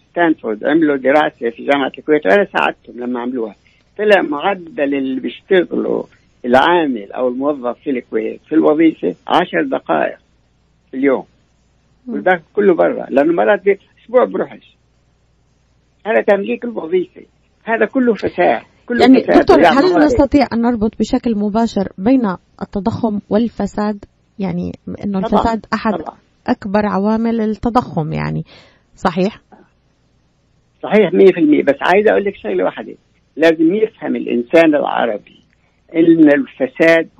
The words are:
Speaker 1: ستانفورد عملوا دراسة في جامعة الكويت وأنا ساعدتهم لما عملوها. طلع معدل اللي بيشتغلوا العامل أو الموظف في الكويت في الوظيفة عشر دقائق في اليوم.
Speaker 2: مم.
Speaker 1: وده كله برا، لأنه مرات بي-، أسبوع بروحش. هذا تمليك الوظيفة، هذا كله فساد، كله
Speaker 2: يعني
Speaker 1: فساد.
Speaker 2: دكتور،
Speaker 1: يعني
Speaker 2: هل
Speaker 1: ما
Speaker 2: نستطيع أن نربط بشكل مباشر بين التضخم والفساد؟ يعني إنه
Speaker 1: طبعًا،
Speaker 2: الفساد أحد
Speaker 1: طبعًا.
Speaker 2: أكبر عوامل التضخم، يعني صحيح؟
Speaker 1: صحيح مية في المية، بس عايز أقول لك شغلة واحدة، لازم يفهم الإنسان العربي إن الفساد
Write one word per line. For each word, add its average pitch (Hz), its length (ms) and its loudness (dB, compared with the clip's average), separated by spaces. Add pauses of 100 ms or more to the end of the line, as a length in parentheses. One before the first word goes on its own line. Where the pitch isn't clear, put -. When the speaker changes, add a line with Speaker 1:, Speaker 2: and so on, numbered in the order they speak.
(100)
Speaker 1:
ستانفورد 156 540 -2
عملوا 147 320 2
دراسة 135 540 0
في 120 160 -14
جامعة 139 320 -2
الكويت 151 280 -2
وأنا 196 180 4
ساعدتهم 156 560 -6
لما 123 200 -6
عملوها. 120 340 -8 (440)
طلع 202 240 2
معدل 156 720 -4
اللي 131 260 -6
بيشتغلوا 120 840 -2 (400)
العامل 135 680 2
أو 123 160 -4
الموظف 127 500 -4
في 151 120 -10
الكويت 113 580 -6
في 156 60 -6
الوظيفة 160 600 2 (120)
عشر 175 360 0
دقائق 139 560 -4 (720)
في 135 60 -12
اليوم. 131 280 0 (800)
Speaker 2:
مم. 233 80 -12
Speaker 1:
وده 180 280 -2 (100)
كله 202 220 2
برا، - 360 -2
لأنه 165 220 2
مرات 202 320 0
بي-، 196 140 0 (260)
أسبوع 233 200 2
بروحش. 190 520 -8 (1300)
هذا 220 140 2
تمليك 208 440 0
الوظيفة، 180 580 -6 (420)
هذا 220 220 0
كله 240 280 0
فساد، 175 480 0 (240)
كله - 140 -2
Speaker 2:
يعني 254 220 6
Speaker 1:
فساد. - 180 4
Speaker 2:
دكتور، 311 200 4
Speaker 1:
يعني 247 160 6
Speaker 2:
هل 359 160 2
Speaker 1:
ما 311 120 4
Speaker 2:
نستطيع 294 480 2
أن 233 100 -2
نربط 226 360 -2
بشكل 233 380 -2
مباشر 208 520 -2 (100)
بين 247 240 2 (400)
التضخم 208 580 -4 (100)
والفساد؟ 208 720 -4 (340)
يعني 180 340 -6 (320)
إنه 196 160 -4
Speaker 1:
طبعًا، 214 200 0
Speaker 2:
الفساد 226 340 -4
أحد 214 180 -2
Speaker 1:
طبعًا. - 240 -8 (300)
Speaker 2:
أكبر 208 400 -2
عوامل 220 540 -2
التضخم، 214 720 -4
يعني 151 320 -6 (500)
صحيح؟ 185 460 -4 (1400)
Speaker 1:
صحيح 170 300 2
مية 190 200 6
في 180 80 -2
المية، 151 220 2
بس - 180 2
عايز 208 280 2
أقول 196 160 2
لك 196 120 -6
شغلة 185 280 -4
واحدة، 113 300 -8 (420)
لازم 160 380 2
يفهم 151 420 -4
الإنسان 120 580 2
العربي 117 640 -4 (560)
إن 165 340 6
الفساد 165 800 2 (120)